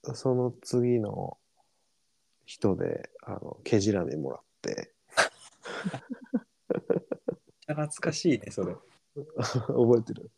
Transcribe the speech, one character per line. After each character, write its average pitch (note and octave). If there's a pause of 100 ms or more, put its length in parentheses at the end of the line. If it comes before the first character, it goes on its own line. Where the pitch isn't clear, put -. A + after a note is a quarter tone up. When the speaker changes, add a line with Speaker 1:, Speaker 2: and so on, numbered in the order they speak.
(140)
Speaker 1:
そ B2+
の B2 (100)
次 B2
の G2 (1040)
人 -
で、 - (120)
あ -
の、 -
毛 G#2+
じ G#2
ら F#2
み D2
も C2+
ら -
っ - (220)
て。 - (160)
Speaker 2:
<laughs> - (1200)
懐 D3+
か D#3
し D#3
い A2
ね、 -
そ G2
れ。 F2 (400)
Speaker 1:
<laughs> D3
覚 A#2+
え A2+
て -
る？ -